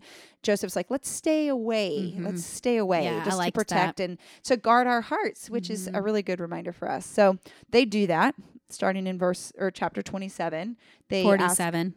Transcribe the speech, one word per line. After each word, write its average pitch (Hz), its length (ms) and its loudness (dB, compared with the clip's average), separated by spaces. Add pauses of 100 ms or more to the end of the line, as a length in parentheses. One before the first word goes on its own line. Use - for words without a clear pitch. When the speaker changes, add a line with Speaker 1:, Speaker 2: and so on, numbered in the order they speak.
(440)
Speaker 1:
Joseph's 202 340 0
like, 185 120 -4
"Let's 269 200 -4
stay 311 380 0
away. 214 680 -2
Speaker 2:
Mm-hmm. 180 120 -6
Speaker 1:
Let's 180 200 -6
stay - 320 -2
away 185 280 2
Speaker 2:
Yeah, 165 100 -2
I 165 40 -4
Speaker 1:
just 165 120 -2
to 190 60 0
Speaker 2:
liked 175 180 0
that. - 120 0
Speaker 1:
protect 180 320 0
and 180 180 -4 (260)
to 262 120 2
guard 240 320 4
our 240 140 2
hearts," - 480 -4
which 220 200 -4
is 190 180 -6
a 190 40 -8
Speaker 2:
Mm-hmm. 202 120 -2
Speaker 1:
really 214 200 0
good 180 160 -4
reminder 170 320 -8
for - 180 -8
us. 143 160 -6
So 196 320 4 (320)
they 240 160 4
do 208 220 0
that, 170 280 2 (340)
starting 190 380 -2
in 180 100 -4
verse 180 400 -2
or 190 140 -2
chapter 185 300 -4
twenty-seven. 190 760 -6 (320)
They 190 120 0
ask, 185 40 4
Speaker 2:
Twenty-seven. 180 720 2